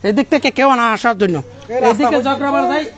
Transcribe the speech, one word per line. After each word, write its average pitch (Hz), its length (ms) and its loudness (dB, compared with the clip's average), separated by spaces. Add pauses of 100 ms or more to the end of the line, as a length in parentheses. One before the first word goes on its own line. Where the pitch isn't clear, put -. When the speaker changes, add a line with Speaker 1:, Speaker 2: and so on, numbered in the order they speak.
Speaker 1:
এদিক 214 260 0
থেকে 277 220 0
কেউ 269 240 2
না 233 180 0
আসার 226 260 -2
জন্য। 175 240 0 (260)
Speaker 2:
এই 247 120 -4
রাস্তা 254 80 6
Speaker 1:
এদিকে 240 280 2
Speaker 2:
বন্ধ। 240 80 0
Speaker 1:
ঝগড়া 277 260 -2
বাড়া 320 180 0
যায়, 302 160 -2 (140)